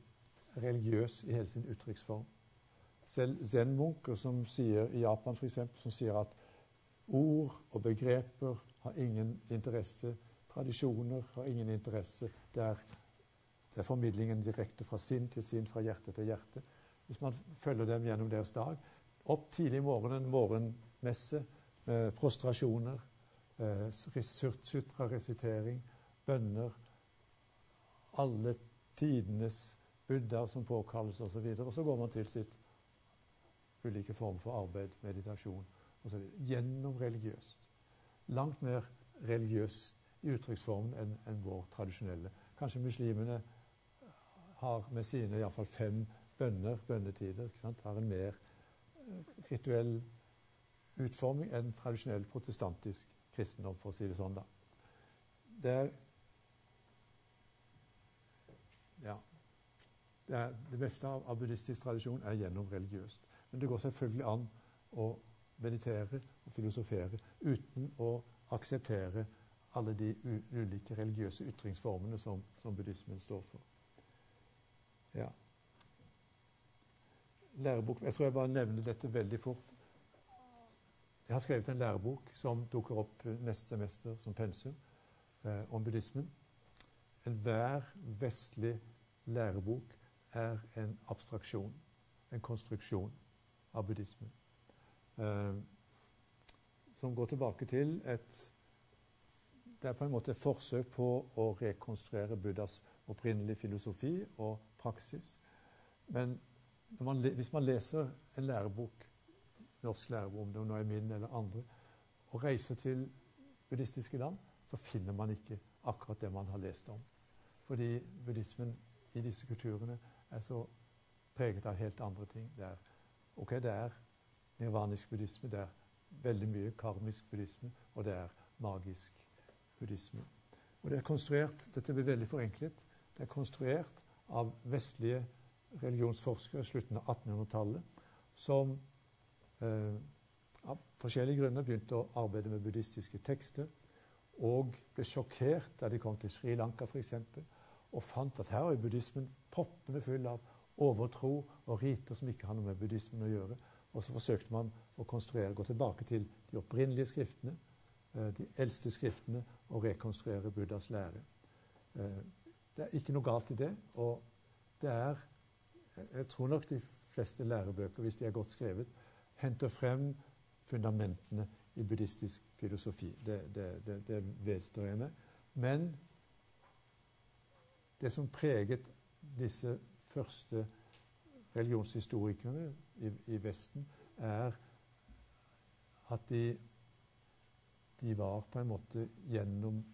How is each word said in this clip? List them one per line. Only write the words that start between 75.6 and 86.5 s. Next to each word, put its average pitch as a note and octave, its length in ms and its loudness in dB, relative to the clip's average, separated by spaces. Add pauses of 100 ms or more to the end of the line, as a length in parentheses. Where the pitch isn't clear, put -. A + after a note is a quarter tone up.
Lærebok, B2 480 2
jeg - 80 0
tror C#3 140 4
jeg C3 100 2
bare C3 160 4
nevner A2+ 320 2
dette A2+ 260 -2
veldig A2 260 2
fort. - 380 -6 (1500)
Jeg A#2 80 2
har C3 80 2
skrevet B2+ 320 2
en B2 40 0
lærebok A2+ 600 0
som A#2+ 320 0
dukker A2 320 2
opp - 220 -12 (180)
neste A#2 320 -2
semester G#2+ 440 -4
som G#2 160 -6
pensum, A2+ 400 -2 (680)
eh, G#2 280 0
om A2 120 0
buddhismen. A#2 440 -2 (1000)